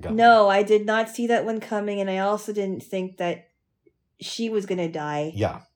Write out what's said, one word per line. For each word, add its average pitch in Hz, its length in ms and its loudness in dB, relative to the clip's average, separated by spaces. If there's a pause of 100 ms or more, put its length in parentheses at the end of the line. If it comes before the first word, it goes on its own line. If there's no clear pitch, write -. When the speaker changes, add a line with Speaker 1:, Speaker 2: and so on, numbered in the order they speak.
Speaker 1:
coming. 220 140 -4
Speaker 2:
No, 226 320 8
I 202 160 4
did 214 200 4
not 220 240 0
see 240 200 -6
that 233 160 2
one 220 160 -4
coming, 208 400 -4
and 196 100 -2
I 190 80 -2
also 208 340 -2
didn't 196 300 -4
think 185 360 -8
that 175 260 -4 (760)
she - 280 -8
was 214 180 -2
gonna 180 220 -4
die 151 440 -6
Speaker 1:
Yeah. 104 280 -4 (160)